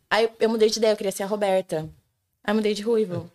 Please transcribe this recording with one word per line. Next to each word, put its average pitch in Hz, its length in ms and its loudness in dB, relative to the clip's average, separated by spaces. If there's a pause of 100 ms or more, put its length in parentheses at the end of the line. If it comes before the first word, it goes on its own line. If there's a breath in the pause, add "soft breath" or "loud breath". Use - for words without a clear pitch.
(100)
Aí 220 180 4 (120)
eu 226 80 2
mudei 220 200 4
de 220 100 -4
ideia, 220 140 2
eu 208 40 0
queria 202 160 -4
ser 202 100 -6
a 196 40 -4
Roberta. 190 600 -2 (540)
Aí 208 120 -2
mudei 214 200 2
de 202 80 -6
ruivo. 202 520 -2